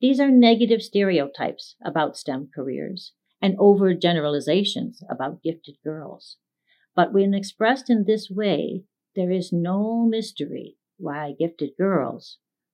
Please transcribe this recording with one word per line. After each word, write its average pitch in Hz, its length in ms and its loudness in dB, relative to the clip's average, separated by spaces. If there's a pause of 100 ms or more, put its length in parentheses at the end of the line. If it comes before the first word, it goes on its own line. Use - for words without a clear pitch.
these 262 180 2
are 277 120 4
negative 226 500 6
stereotypes 180 1040 -2
about 156 320 -2
stem 143 380 -8
careers 139 580 -10 (300)
and 190 160 0
overgeneralizations 175 1500 2
about 131 320 -8
gifted 165 320 -8 (100)
girls. - 540 -12 (580)
But 180 160 2
when 196 220 2
expressed 220 560 -2
in 214 160 2
this 214 240 -2
way, 185 540 -2 (300)
there 180 160 -2
is 185 220 -2
no 208 560 0
mystery - 720 -8 (180)
why 147 420 -8
gifted 160 380 -4
girls, 160 600 -2 (360)